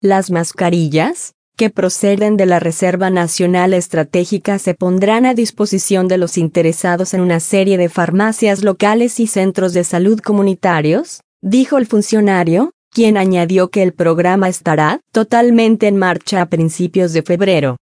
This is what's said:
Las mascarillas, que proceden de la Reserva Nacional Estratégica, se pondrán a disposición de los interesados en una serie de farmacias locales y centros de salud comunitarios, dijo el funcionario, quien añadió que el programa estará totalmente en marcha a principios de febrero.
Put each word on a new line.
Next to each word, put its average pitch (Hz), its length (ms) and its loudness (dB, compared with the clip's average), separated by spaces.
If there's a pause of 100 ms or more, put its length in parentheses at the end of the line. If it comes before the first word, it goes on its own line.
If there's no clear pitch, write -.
Las 196 300 0
mascarillas, 170 1000 -2 (240)
que 220 120 0
proceden 202 640 0
de 196 100 2
la 180 140 2
Reserva 180 500 -2
Nacional 180 640 0
Estratégica, 180 840 -2
se 185 140 -4
pondrán 196 520 0
a 254 80 2
disposición 202 760 -2
de 185 80 0
los 175 200 -2
interesados 175 760 0
en 185 80 0
una 175 180 0
serie 190 380 0
de 175 100 0
farmacias 196 720 0
locales 214 600 0
y 226 60 0
centros 190 440 -2
de 175 140 -2
salud 190 340 0
comunitarios, 185 1040 -2 (200)
dijo 254 360 0
el 254 80 2
funcionario, 202 880 0 (200)
quien 220 240 2
añadió 185 540 2
que 196 140 0
el 180 100 0
programa 180 560 0
estará 156 500 -2 (140)
totalmente 226 760 2
en 202 80 2
marcha 185 460 -2
a 175 60 -2
principios 170 680 -2
de 165 80 0
febrero. 165 600 0